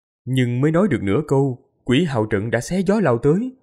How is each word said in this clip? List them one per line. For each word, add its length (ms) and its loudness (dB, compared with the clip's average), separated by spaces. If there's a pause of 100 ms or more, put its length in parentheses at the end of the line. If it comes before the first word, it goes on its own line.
(320)
Nhưng 300 0
mới 100 2
nói 160 2
được 160 -2
nửa 240 0
câu, 320 0 (240)
quỷ 220 2
hào 200 -2
trận 260 -2
đã 100 0
xé 180 -4
gió 200 0
lao 180 2
tới, 340 0 (120)